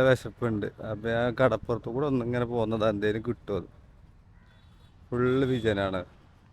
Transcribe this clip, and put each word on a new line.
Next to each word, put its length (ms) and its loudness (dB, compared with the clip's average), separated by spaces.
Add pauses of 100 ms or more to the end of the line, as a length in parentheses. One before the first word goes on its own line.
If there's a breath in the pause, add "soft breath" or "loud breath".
വിശപ്പുണ്ട്. 600 0 (220)
അപ്പൊ 160 -6 (100)
ഞാൻ 140 2 (100)
കടപ്പുറത്ത് 540 0
കൂടെ 180 -2
ഒന്നിങ്ങനെ 400 0
പോന്നതാ, 420 0
എന്തേലും 340 0
കിട്ടുമോ. 320 -4 (1500 soft breath)
ഫുൾ 180 0 (260)
വിജനാണ്, 500 0 (520)